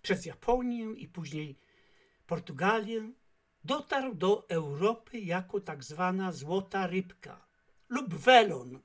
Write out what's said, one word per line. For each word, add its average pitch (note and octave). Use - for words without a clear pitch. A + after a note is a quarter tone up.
Przez F#3
Japonię A#3+
i D#3
później D3+
Portugalię G#3+
dotarł C4
do F#3+
Europy E3+
jako F#3
tak D3
zwana F#3
złota F3+
rybka -
lub B3
welon. D3+